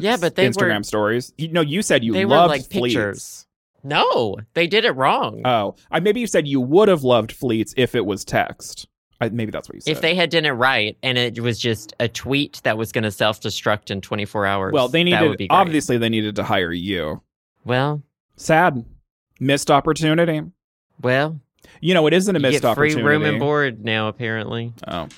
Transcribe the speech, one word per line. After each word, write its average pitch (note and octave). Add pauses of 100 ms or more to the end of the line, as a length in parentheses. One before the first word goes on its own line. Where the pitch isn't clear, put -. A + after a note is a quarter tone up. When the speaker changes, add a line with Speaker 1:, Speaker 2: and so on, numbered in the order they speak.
Speaker 1:
Yeah, A3
but E3+
they F#3
Speaker 2:
Instagram F#3
Speaker 1:
were, G#2
Speaker 2:
stories. G#2+
You, E3
no, E3
you D#3
said C#3
you A2+
Speaker 1:
they -
were, C3
Speaker 2:
loved E3+
Speaker 1:
like, C3+
Speaker 2:
fleets. B2
Speaker 1:
pictures. G#2 (400)
No, C#3 (180)
they E3+
did A3
it F#3+
wrong. C3
Speaker 2:
Oh, A2 (160)
I, E3
maybe G#3
you A#3+
said D#3
you C#3
would D#3
have E3+
loved A#2
fleets A2+
if B2
it A2+
was G2
text. - (320)
I, A#2+
maybe A2
that's -
what -
you -
said. D3
Speaker 1:
If D3+
they -
had F3
done D#3
it C#3+
right A#2+
and B2+
it A#2
was A#2
just -
a A#2
tweet -
that A2
was A2
gonna A2
self-destruct G#2+
in G2
twenty-four G#2
hours, G2
Speaker 2:
Well, B2+
they D#3+
Speaker 1:
that F3
Speaker 2:
needed, E3+
Speaker 1:
would C3+
be G2+
great. D#3
Speaker 2:
obviously D#3
they A#2
needed G#2+
to G2+
hire F#2+
you. F2 (460)
Speaker 1:
Well. C#3 (340)
Speaker 2:
Sad. D3+ (520)
Missed C#3
opportunity. D#3 (600)
Speaker 1:
Well. C#3 (440)
Speaker 2:
You E3
know, E3
it D3+
isn't F#3
a E3
Speaker 1:
You C#3+
Speaker 2:
missed C3
Speaker 1:
get A#2
free D3
Speaker 2:
opportunity. D3+
Speaker 1:
room D3+
and D3
board C#3
now, A2
apparently. A2+ (160)
Speaker 2:
Oh. E2